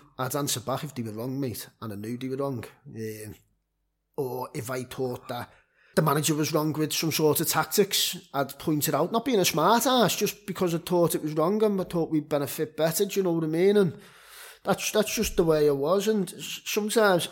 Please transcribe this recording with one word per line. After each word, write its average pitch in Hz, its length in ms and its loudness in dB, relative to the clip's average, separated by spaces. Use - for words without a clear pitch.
I'd 127 160 -4
answer 143 240 -2
back 131 240 -4
if 143 100 -12
they 123 80 -8
were 113 120 -8
wrong, 131 260 -6
mate, 127 280 -6
and 110 120 -10
I - 20 -10
knew 110 220 -8
they 131 100 -8
were 131 80 -6
wrong. 135 300 -6
Um, 107 420 -12
or 127 360 -6
if 123 160 -8
I 131 140 -6
thought 127 460 -8
that 120 200 -8
the 175 80 6
manager 151 320 2
was 151 180 0
wrong 156 200 2
with 147 200 -2
some 165 180 0
sort 151 300 4
of 151 60 -2
tactics, - 680 0
I'd 139 260 -4
point 151 300 0
it 143 40 0
out. 156 180 0
Not 226 140 0
being 240 140 4
a 175 60 4
smart 190 420 4
ass, 247 280 4
just - 300 -4
because 175 300 -2
I 165 40 -2
thought 175 360 2
it 151 80 -2
was 156 100 -4
wrong 180 300 2
and 208 160 2
I 180 60 -4
thought 165 260 -2
we'd 151 180 -2
benefit 151 480 -4
better, 160 280 2
do 196 140 -4
you 190 40 2
know 180 80 2
what 165 140 0
I - 20 -2
mean? 180 300 4
And 185 160 4
that's, - 280 -2
that's 208 240 0
just - 220 -2
the 185 60 4
way 156 260 4
I - 20 4
was. 165 360 0
And 208 260 0
s-, - 320 -12
sometimes 208 680 2